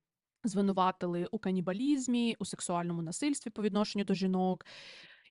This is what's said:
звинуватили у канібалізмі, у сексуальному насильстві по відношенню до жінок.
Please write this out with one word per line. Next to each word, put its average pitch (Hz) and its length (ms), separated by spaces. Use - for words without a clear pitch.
звинуватили 185 880
у 214 80
канібалізмі, 233 1000
у 196 60
сексуальному 175 560
насильстві 240 500
по 220 100
відношенню 208 420
до 190 100
жінок. 185 520